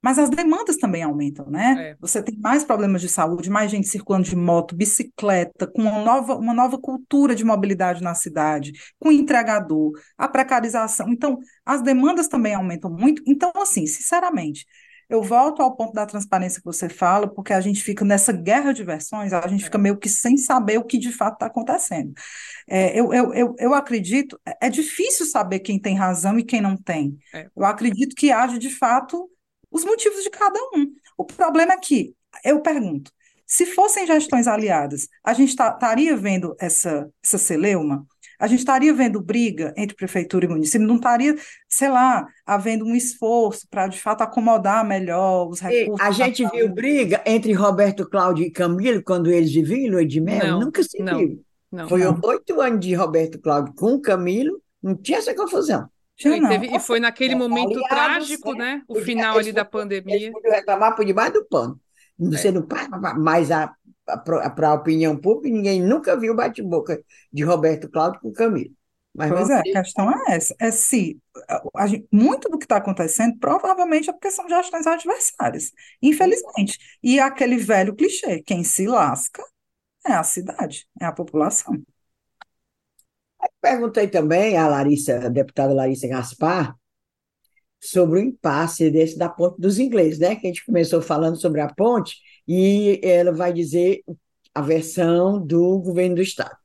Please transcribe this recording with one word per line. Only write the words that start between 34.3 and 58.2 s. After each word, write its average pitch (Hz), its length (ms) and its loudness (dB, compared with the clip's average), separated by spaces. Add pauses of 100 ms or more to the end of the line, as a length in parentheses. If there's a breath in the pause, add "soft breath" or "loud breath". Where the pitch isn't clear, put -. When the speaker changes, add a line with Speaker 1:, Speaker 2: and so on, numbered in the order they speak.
Speaker 1:
aliadas, 170 640 -2 (140)
a 233 120 0
gente 262 200 4
tá, 226 160 2
taria 254 460 2
vendo 190 420 -2
essa, 170 500 -2 (140)
essa - 140 0
celeuma? 156 720 0 (320 soft breath)
A - 80 -2
gente 247 140 4
estaria 269 340 4
vendo 226 260 0
briga 180 560 -2
entre 208 200 -6
prefeitura 180 500 -2
e - 20 0
município? 165 380 2
Não 233 100 4
estaria, 240 400 2 (320 loud breath)
sei - 200 0
lá, 254 380 4 (200 loud breath)
havendo 214 400 -2
um 233 80 0
esforço 233 720 0
pra, 190 180 -2
de 185 140 -8
fato, 220 220 -2
acomodar 220 640 2
melhor 185 640 0
os 175 120 -10
Speaker 3:
E 185 40 -14
Speaker 1:
recursos 202 420 0
Speaker 3:
a 208 40 2
Speaker 1:
da - 20 0
Speaker 3:
gente 254 320 0
viu 226 220 0
Speaker 1:
saúde? 190 80 -2
Speaker 3:
briga 233 520 0
entre 220 260 2
Roberto 196 560 2
Cláudio 180 380 2
e 160 40 -6
Camilo 185 520 0
quando 175 280 0
eles 165 220 4
viviam 165 280 2
em 254 100 0
Lua 175 160 2
de 147 140 0
Mel? 190 260 0
Speaker 2:
Não, 175 140 2
Speaker 3:
Nunca 311 220 0
se - 200 -4
Speaker 2:
não, 185 160 -2
Speaker 3:
viu. - 260 -2 (260)
Speaker 2:
não. 170 180 -10
Speaker 3:
Foi 180 120 4
Speaker 1:
Não. 185 220 4
Speaker 3:
oito 302 400 0
anos 233 180 2
de 180 140 -2
Roberto 160 460 0
Cláudio 143 340 0
com 226 200 2
o 277 60 0
Camilo, 220 640 0 (200)
não 190 120 -2
tinha - 240 -4
essa - 160 -4
confusão. 349 540 -2 (300)
Speaker 1:
Tinha 294 160 2
Speaker 2:
E - 60 0
Speaker 1:
não. 285 80 4
Speaker 2:
teve, 220 260 0
e 240 60 0
foi 233 180 -2
naquele 240 360 0
Speaker 3:
Aliados, 247 160 0
Speaker 2:
momento 233 280 -2
Speaker 3:
né? 254 120 -4
Speaker 2:
trágico, 294 540 0